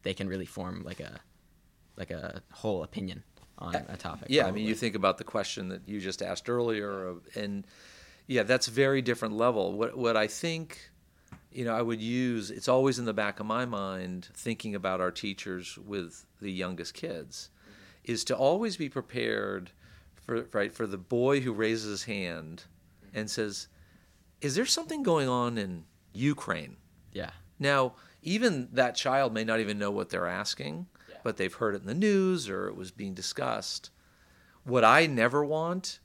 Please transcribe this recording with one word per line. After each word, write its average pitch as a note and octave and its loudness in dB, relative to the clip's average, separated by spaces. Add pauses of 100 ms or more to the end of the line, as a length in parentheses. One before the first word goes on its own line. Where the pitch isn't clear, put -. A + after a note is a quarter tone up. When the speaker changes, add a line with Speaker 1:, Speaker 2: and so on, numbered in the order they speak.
Speaker 1:
they F#2+ -4
can G2 -4
really F#2 -4
form, F2+ -8
like, F2 -10
a, - -12 (760)
like, F#2 -10
a - -8 (100)
whole G2 -2
opinion - -8 (340)
on E2+ -6
Speaker 2:
Uh, - -2
Speaker 1:
a F#2+ -10
topic, - -10
Speaker 2:
yeah, C3 6
I F#2 2
mean, G#2 -2
you A2 2
Speaker 1:
probably. A2 -2
Speaker 2:
think A2 -2
about F#2+ 4
the - -10
question G2 -4
that F#2 -10
you G#2 -6
just F#2+ -6
asked F#2+ -4
earlier, G#2 0
of, F2+ -10 (120)
and, G2+ -4 (600)
yeah, B2 2
that's B2+ 4
very C3+ 4
different A2+ 0
level. A2 4
What, A2 0
what A#2 2
I G#2+ 6
think, E3 -6 (600)
you B2+ -6
know, A2+ 0
I A#2 2
would A2+ 0
use, A#2 0
it's G#2+ -4
always C3 6
in A#2+ -4
the G#2+ 0
back G#2 0
of G#2 -4
my A#2 0
mind, F#2+ -4
thinking A2 -6
about F#2 0
our F2+ 2
teachers F#2+ -8
with F#2+ -8 (140)
the G2 -6
youngest F2+ -4
kids, E2 -10 (140)
Speaker 3:
Mm-hmm. - -10
Speaker 2:
is A2+ -2
to A#2 0
always F3 2
be D3 -4
prepared G#2+ -4 (440)
for, A#2+ -4
right, G#2 0
for A2+ -4
the G2 -6
boy B2 2
who B2+ -2
raises A2 0
his G2 -6
hand F2 -6 (420)
Speaker 3:
Mm-hmm. - -8
Speaker 2:
and G#2+ -4
says, G#2 -4 (720)
"Is C#3 -2
there B3 2
something D#4 0
going D#3+ 4
on A#2+ 0
in F2+ -4 (280)
Ukraine?" G2 -2 (360)
Speaker 1:
Yeah. - -8 (280)
Speaker 2:
Now, C#3 2 (280)
even F3+ 0
that B2 4
child C3+ 2
may A2 0
not A2+ 2
even G#2 0
know G2+ 0
what G2+ -2
they're F2+ 0
asking, C#3 -4 (220)
Speaker 3:
Yeah. - -18
Speaker 2:
but A2+ -2
they've F#3 0
heard G#2+ 0
it G2 -4
in F#2 -12
the G#2+ -2
news F#3 4
or F#2+ -2
it G2+ -6
was F#2 -10
being G2 -8
discussed. - -4 (760)
What B2 6
I C#3+ 10
never B2+ 4
want E3 -2